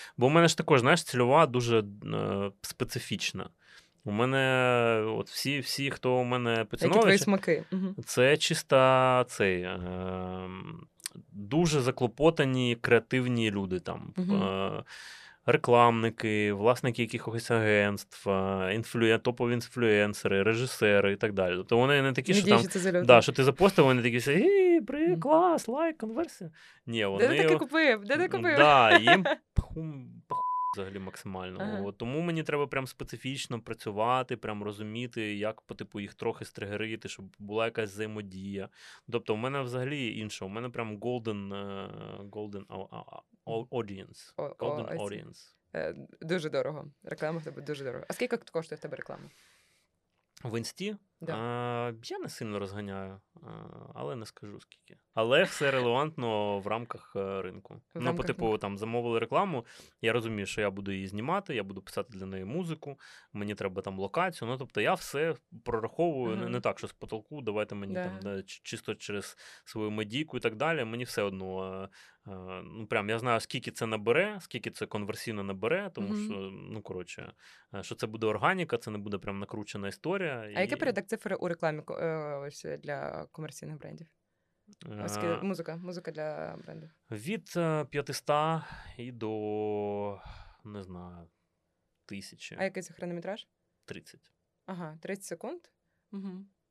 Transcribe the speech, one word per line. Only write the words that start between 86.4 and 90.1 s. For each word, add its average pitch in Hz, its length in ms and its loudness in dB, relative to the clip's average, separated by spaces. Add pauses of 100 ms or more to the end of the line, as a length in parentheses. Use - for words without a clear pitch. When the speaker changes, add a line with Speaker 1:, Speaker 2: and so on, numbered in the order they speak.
Speaker 2:
брендів. 160 260 -18 (200)
Speaker 1:
від, 139 460 -10
е, 156 280 0
п'ятиста 147 840 -2 (300)
і 123 160 -12
до, 104 1080 -4 (440)